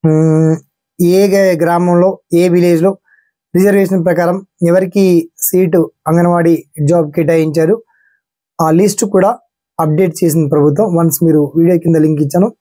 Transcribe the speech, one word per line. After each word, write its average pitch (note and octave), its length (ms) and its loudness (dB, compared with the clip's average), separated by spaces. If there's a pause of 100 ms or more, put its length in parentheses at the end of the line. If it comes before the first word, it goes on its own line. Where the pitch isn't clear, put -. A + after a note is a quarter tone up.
ఉమ్, D#3+ 460 2 (600)
ఏ F#3+ 40 2 (140)
గ-, F#3+ 280 0
గ్రామంలో, F3 480 0 (300)
ఏ F3 40 2 (100)
విలేజ్లో F3 380 0 (640)
రిజర్వేషన్ F#3+ 520 0
ప్రకారం F3 280 -2 (340)
ఎవరికి F#3+ 340 0 (440)
సీటు F3+ 320 0 (300)
అంగన్వాడీ E3+ 440 0 (360)
జాబ్ E3 260 0
కేటాయించారు, D#3+ 600 0 (880)
ఆ D#3+ 60 0 (100)
లిస్ట్ G3+ 240 0 (120)
కూడా F#3+ 140 2 (540)
అప్‌డేట్ D#3+ 300 -2 (100)
చేసింది D#3 320 0
ప్రభుత్వం. D3 320 0 (100)
Once E3 200 0 (100)
మీరు D3+ 140 2 (160)
వీడియో E3+ 260 2
కింద E3+ 120 0 (100)
లింక్ D#3 200 -2
ఇచ్చాను F3+ 240 0 (100)